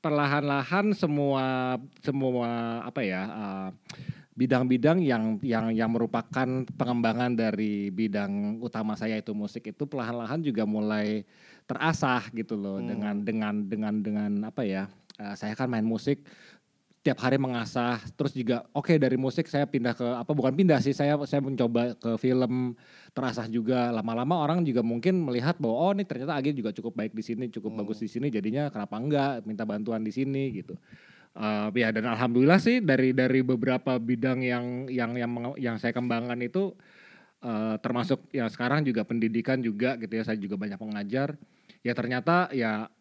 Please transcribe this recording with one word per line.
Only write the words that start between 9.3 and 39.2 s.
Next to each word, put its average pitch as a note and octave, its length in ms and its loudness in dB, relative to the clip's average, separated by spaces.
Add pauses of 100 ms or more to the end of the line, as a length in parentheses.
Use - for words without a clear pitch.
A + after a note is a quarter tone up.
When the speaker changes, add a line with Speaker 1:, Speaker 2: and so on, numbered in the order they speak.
Speaker 1:
musik G#2 320 -6
itu A2 220 -6
perlahan-lahan A#2+ 580 -4
juga A2+ 220 0
mulai G#2+ 580 0 (400)
terasah C3 720 0
gitu A2 240 -4
loh G2 240 -4
Speaker 2:
Hmm. - 60 -6
Speaker 1:
dengan, G#2 340 -2
dengan, G#2+ 400 -2
dengan, G#2 300 -2 (100)
dengan G#2 280 -2 (120)
apa A2 240 -4
ya, F#2+ 240 -2 (240)
eh, G2+ 240 -10
saya G#2+ 160 -6
kan B2+ 160 -2
main A2 160 0
musik A2+ 400 -2 (760)
tiap C3+ 160 0
hari B2+ 160 2
mengasah, A#2+ 640 -2 (160)
terus C#3 160 -2
juga A#2+ 400 0
oke, D#3 240 4
dari C3 240 4
musik C3 320 0
saya C#3+ 160 2
pindah A#2+ 240 0
ke A#2+ 160 -2
apa, A#2+ 240 -2
bukan C3 240 2
pindah E3 240 8
sih, C3 160 2
saya, D3 320 2
saya C#3+ 160 2
mencoba A#2+ 560 2
ke A#2 160 0
film, B2+ 640 2 (320)
terasah B2 400 -4
juga. A#2+ 400 2
Lama-lama A#2 480 0
orang E3 240 2
juga B2 160 2
mungkin A#2 400 2
melihat C3+ 400 0
bahwa, A#2 240 2
"Oh, F#3+ 80 4
ini G3 160 0
ternyata C#3 240 -4
Agi C#3+ 240 0
juga A2 160 -2
cukup A2+ 240 -8
baik A2 160 -4
di A2 80 -6
sini, A#2 320 -4
cukup G#2+ 240 -6
Speaker 2:
Hmm. G#2+ 80 -6
Speaker 1:
bagus G#2+ 160 -6
di A2+ 80 -4
sini, C3 240 -2
jadinya A2+ 400 -2
kenapa G#2 240 -8
enggak C#3 480 0
minta G#2+ 240 -6
bantuan A2 320 -2
di G#2+ 160 -4
sini," C3+ 400 -2
gitu. - 240 -10 (560)
Eh, G#2+ 400 -2
ya, A2+ 160 4
dan A2+ 160 -2
alhamdulillah B2+ 560 4
sih A#3+ 160 4
dari, C3 320 4
dari C3 320 4
beberapa B2+ 560 0
bidang B2 400 0
yang, B2 480 -2
yang, B2 320 -2
yang A#2+ 80 0
menge-, A#2+ 320 -4
yang A#2 160 -2
saya A#2 160 0
kembangkan A#2+ 480 -2
itu, F#3 320 0 (720)
eh, A2 400 -2
termasuk A#2+ 480 -2
ya A#2+ 160 0
sekarang C#3 400 0
juga A2+ 160 2
pendidikan A#2 560 0